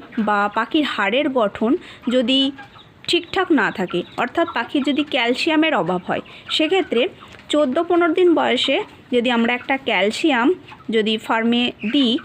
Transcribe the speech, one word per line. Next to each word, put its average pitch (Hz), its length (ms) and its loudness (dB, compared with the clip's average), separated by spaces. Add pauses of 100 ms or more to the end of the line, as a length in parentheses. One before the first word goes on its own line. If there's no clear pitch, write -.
(200)
বা 208 360 0
পাখির 240 300 0
হাড়ের 240 440 0
গঠন 233 460 0 (360)
যদি 262 400 2 (560)
ঠিকঠাক 349 440 -2
না 208 200 2
থাকে, 175 320 -4 (140)
অর্থাৎ 285 360 -2
পাখির 247 300 -2
যদি 294 200 0
ক্যালসিয়ামের 294 680 0
অভাব 180 320 -2
হয়, - 160 -4 (280)
সেক্ষেত্রে 311 580 0 (420)
চোদ্দো 302 340 2
পনেরো 339 300 2
দিন 359 220 4
বয়সে 254 420 0 (340)
যদি 247 200 2
আমরা 233 220 2
একটা 269 240 -2
ক্যালসিয়াম 269 760 0 (360)
যদি 220 280 0
ফার্মে 233 540 0 (220)
দিই, 269 300 2